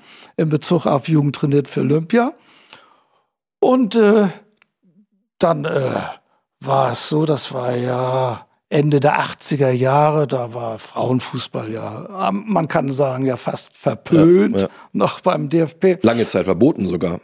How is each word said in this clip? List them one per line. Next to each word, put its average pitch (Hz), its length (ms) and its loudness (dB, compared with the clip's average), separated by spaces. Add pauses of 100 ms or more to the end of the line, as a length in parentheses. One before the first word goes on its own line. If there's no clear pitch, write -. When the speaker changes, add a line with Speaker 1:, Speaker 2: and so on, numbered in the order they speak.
(360)
Speaker 1:
in 160 140 0
Bezug 156 380 0
auf 143 200 0
Jugend 147 280 2
trainiert 143 320 0
für - 140 -6
Olympia. 165 520 0 (1300)
Und, 254 360 2
äh, 208 320 6 (1120)
dann, 160 280 2
äh, 139 260 -2 (680)
war 135 320 0
es - 160 -8
so, 151 180 0
das 147 280 -4
war 123 220 -4
ja 123 720 -4 (200)
Ende 147 320 2
der 143 200 2
achtziger 139 520 -2
Jahre, 143 560 2
da 120 280 -6
war 113 240 -8
Frauenfußball 123 920 -4
ja, 117 580 -6
ähm, 202 180 -4
man 170 200 0
kann 139 240 -2
sagen, 135 340 -2
ja 127 120 0
fast - 400 -10
verpönt, 170 800 4
Speaker 2:
Ja, 98 80 2
ja. - 60 -2 (220)
Speaker 1:
noch - 300 -2
beim 151 280 -2
D 165 100 2
F 160 200 -2
B. 185 220 2
Speaker 2:
Lange 113 240 2
Zeit 90 200 -2
verboten 95 420 2
sogar. 87 360 -4